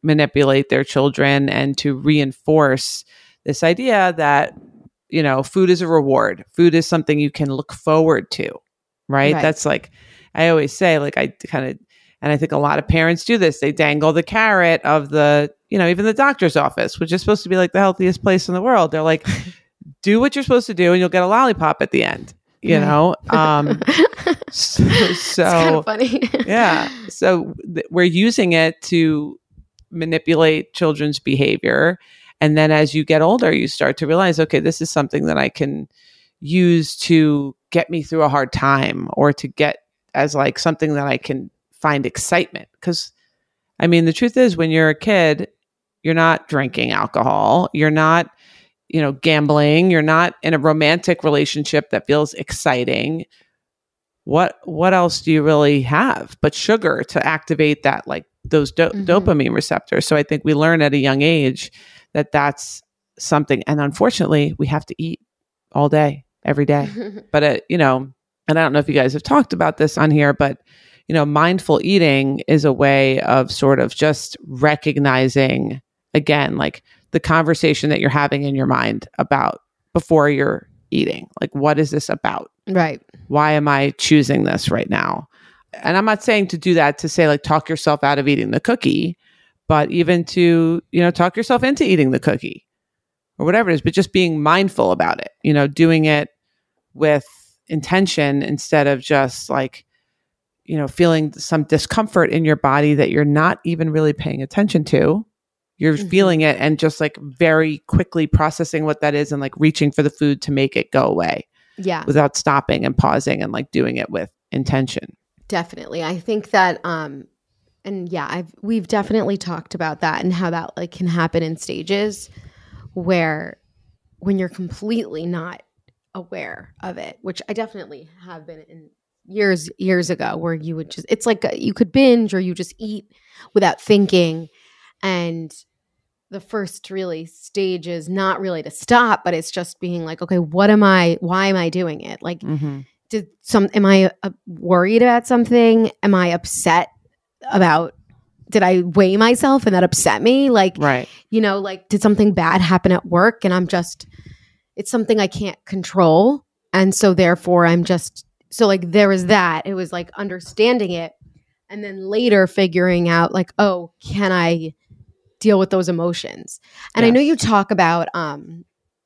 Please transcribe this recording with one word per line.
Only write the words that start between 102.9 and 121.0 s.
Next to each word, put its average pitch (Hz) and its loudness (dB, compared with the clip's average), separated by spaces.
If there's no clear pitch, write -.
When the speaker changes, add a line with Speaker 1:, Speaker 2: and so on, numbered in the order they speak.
Speaker 1:
that 151 2
you're 147 0
not 151 0
even 160 -4
really 151 0
paying - -6
attention 190 -2
to. 156 0
You're 156 0
Speaker 2:
Mm-hmm. 190 -8
Speaker 1:
feeling 180 2
it 151 0
and 151 0
just, 156 -2
like, 151 -4
very 156 0
quickly 170 0
processing 156 -2
what 151 -2
that 147 0
is 147 -4
and, 147 -6
like, 139 -8
reaching 151 0
for - -2
the 143 0
food 143 -2
to - -6
make 135 -2
it - -2
go 135 2
away - -2
Speaker 2:
Yeah. 180 -6
Speaker 1:
without 143 0
stopping - -2
and 131 -2
pausing - -2
and, 104 -8
like, 120 -10
doing 123 -2
it - -8
with 98 -8
intention. - -4
Speaker 2:
Definitely. 170 -8
I 170 -6
think 214 -6
that, 185 2
um, 156 -8
and 190 -10
yeah, 165 -8
I've, 170 -10
we've 208 -4
definitely 208 -2
talked 175 -12
about 160 -6
that 156 -2
and 180 0
how 175 -2
that, 165 -8
like, 170 -10
can 180 -6